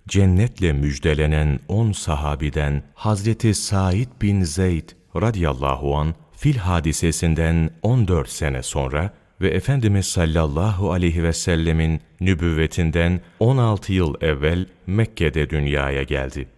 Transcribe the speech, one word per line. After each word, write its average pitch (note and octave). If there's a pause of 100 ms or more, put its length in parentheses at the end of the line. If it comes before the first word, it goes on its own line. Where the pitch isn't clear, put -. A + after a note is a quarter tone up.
Cennetle F#2+
müjdelenen D2+
on G#2+
sahabiden D2 (120)
Hazreti G#2+
Said F#2+ (140)
bin G2+
Zeyd F2 (280)
radıyallahu C#2+
an D2+ (180)
fil C#3+
hadisesinden E2 (120)
on A2+
dört E2
sene C2+
sonra C#2+ (280)
ve F#2
Efendimiz G2+
sallallahu E2
aleyhi F2
ve E2
sellemin D#2+ (200)
nübüvvetinden E2+ (200)
on B2
altı A2
yıl F2
evvel D#2+ (200)
Mekke'de E2
dünyaya C#2+
geldi. C2+